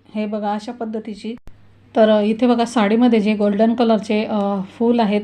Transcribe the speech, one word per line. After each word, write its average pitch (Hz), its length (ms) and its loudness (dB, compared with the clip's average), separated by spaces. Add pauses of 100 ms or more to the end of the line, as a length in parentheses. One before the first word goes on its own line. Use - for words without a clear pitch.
(160)
हे 214 100 -4
बघा, 208 280 -4
अशा 214 180 -8
पद्धतीची. 220 640 -10 (600)
तर, 220 140 4
अ, 214 120 2
इथे 220 260 0
बघा, 233 180 2
साडीमध्ये 226 540 2
जे 214 160 0
गोल्डन 208 380 2
कलरचे, 220 520 0
अ, 202 360 -2
फूल 233 380 0
आहेत, 208 240 0